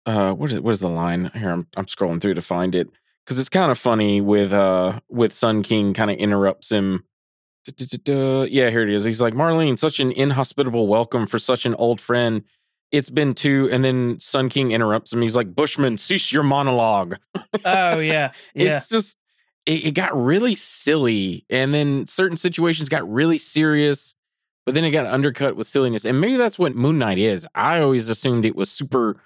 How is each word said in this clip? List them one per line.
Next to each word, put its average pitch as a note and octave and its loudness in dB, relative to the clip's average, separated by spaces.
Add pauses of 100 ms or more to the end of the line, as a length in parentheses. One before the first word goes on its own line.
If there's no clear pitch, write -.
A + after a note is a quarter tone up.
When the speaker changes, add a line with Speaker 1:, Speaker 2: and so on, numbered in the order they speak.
Speaker 1:
uh, G#2 0
what D3 -4
is, G#2 -4
what G2+ 0
is G2+ 0
the F#2 -2
line? F2 -2
Here, G#2+ -6
I'm, E2+ -6 (100)
I'm F#2+ -4
scrolling E2+ -4
through G2+ 0
to F2 -6
find F2+ -2
it. F2 -2 (380)
'Cause B2+ -6
it's C3 -4
kinda E3+ 2
funny G#2+ 2
with, G2+ 2
uh, F#2+ 2
with A#2+ 0
Sun A2 0
King G#2 0
kinda G#2 0
interrupts G2 0
him. G2 0 (640)
Duh, C3+ -16
duh, C3 -12
duh, B2 -8
duh. C3+ 0
Yeah, B2+ 4
here A#2 2
it G#2+ 2
is. G#2 2
He's A2+ 0
like, A#2 0
"Marlene, D#3+ 2
such D#3 -2
an C3 0
inhospitable C3 0
welcome A2+ 2
for - -2
such - -2
an A#2 0
old A#2 0
friend. B2 0 (480)
It's C#3+ 0
been C#3 0
two," C#3 2
and B2+ 2
then B2+ 0
Sun C3 -2
King C3 0
interrupts A2+ 0
him. A#2+ 0
He's A2+ 0
like, G#2+ -2
"Bushman, C#3 0
cease - -2
your D3+ 2
monologue." A#2 2 (180)
<laughs> G3+ -8
Speaker 2:
Oh, F3+ 2
yeah. D#3 0 (240)
Yeah. D3 2
Speaker 1:
It's - -8
just, A3+ -2 (500)
it, D#3 0
it D#3 -2
got F3 -2
really F#3 2
silly. A2+ 0
And C3 2
then C#3+ 0
certain F3+ -2
situations E3 -2
got C#3 -2
really D3+ 2
serious, D3 0 (500)
but C3 -2
then D#3+ 2
it D#3+ 0
got D3+ 0
undercut C3+ 0
with A2 -6
silliness. B2 0
And B2+ 0
maybe A#3+ 2
that's A#3+ 0
what E3 0
Moon C#3 2
Knight G#2 0
is. G2 0
I D#3 0
always B2+ 2
assumed A#2 0
it A2 -2
was - -4
super, B2 -2